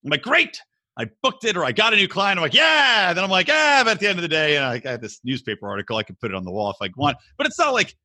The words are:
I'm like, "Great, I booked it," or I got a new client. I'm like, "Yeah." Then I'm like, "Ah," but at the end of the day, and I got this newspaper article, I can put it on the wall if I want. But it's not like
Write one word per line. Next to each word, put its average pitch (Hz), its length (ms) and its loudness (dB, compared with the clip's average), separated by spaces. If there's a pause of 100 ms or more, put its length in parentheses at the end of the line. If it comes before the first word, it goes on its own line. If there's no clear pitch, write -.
I'm 143 60 -8
like, 151 100 0
"Great, 311 360 0 (400)
I 117 100 -6 (140)
booked 254 220 -2
it," 208 140 -2
or 160 80 0
I 127 80 0
got 220 200 2
a - 40 2
new 196 100 2
client. 196 320 0
I'm - 40 -2
like, 147 100 -2
"Yeah." 262 600 4
Then 180 100 -2
I'm 190 60 -2
like, 185 200 2
"Ah," 294 340 4
but 220 80 2
at 185 80 0
the 202 80 0
end 190 100 0
of 170 60 -4
the 170 60 -4
day, 151 280 2
and 139 80 0
I 123 140 -2
got 120 220 -8
this 107 240 -14
newspaper 117 420 -6
article, 101 300 -4
I 107 60 -2
can 95 120 -12
put 107 160 -8
it 95 40 -6
on 92 100 -6
the 90 60 -10
wall 101 180 -4
if 98 120 -8
I 98 140 -6
want. 143 220 -2 (200)
But 285 100 -4
it's - 120 -6
not 294 140 2
like 208 200 0 (120)